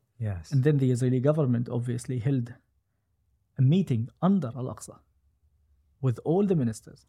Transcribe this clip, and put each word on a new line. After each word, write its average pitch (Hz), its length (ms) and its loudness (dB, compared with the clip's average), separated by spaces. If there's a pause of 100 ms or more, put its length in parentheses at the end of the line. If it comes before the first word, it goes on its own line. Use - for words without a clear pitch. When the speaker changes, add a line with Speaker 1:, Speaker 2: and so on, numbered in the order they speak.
(200)
Speaker 1:
Yes. 98 320 -6
Speaker 2:
And 135 120 2
then 147 140 4
the 131 140 2
Israeli 127 280 2
government 127 500 2
obviously 123 500 -4
held 123 340 -2 (1040)
a 135 40 2
meeting 131 480 2 (120)
under 175 340 2
Al-Aqsa 123 420 -12 (1040)
with 127 220 -2
all 185 220 2
the 196 100 2
ministers - 540 -4